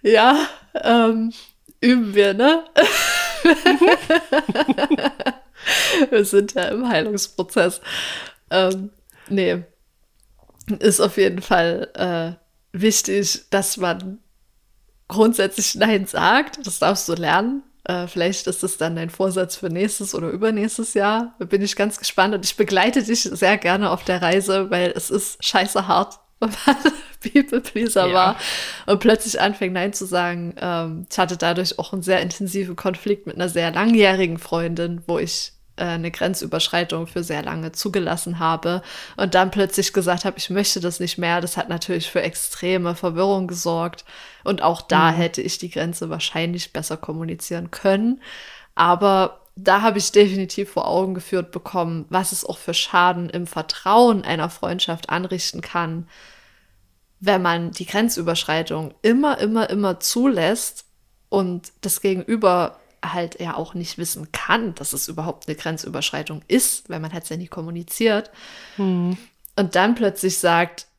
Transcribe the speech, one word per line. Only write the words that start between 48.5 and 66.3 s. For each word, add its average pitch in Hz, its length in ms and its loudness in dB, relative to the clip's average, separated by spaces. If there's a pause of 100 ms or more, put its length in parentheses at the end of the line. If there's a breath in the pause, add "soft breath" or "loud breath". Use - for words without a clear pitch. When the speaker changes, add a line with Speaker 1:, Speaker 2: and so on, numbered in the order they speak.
Speaker 1:
Aber 185 680 4 (140)
da 196 280 4
habe 208 160 2
ich - 120 -2
definitiv 196 600 4
vor - 160 -2
Augen 190 260 0
geführt 180 380 -4
bekommen, 170 580 -4
was 185 220 0
es - 140 -6
auch - 120 -8
für - 160 -8
Schaden 175 560 2
im 175 160 -6
Vertrauen 208 800 2
einer 165 240 -2
Freundschaft 170 600 -6
anrichten 180 500 -4
kann, 165 460 -6 (1160 soft breath)
wenn 190 200 2
man 170 280 0
die - 140 -12
Grenzüberschreitung 165 1160 -2
immer, 262 340 4
immer, 220 320 0
immer 190 300 -2
zulässt 233 840 0 (440)
und 180 420 -2 (100)
das - 200 -4
Gegenüber 190 760 0 (260)
halt 170 340 -6
ja 170 160 -8
auch 165 200 -8
nicht 170 240 -8
wissen 160 320 -8
kann, 220 420 -2
dass - 200 -8
es - 140 -6
überhaupt 165 400 -10
eine 156 80 -6
Grenzüberschreitung 151 920 -8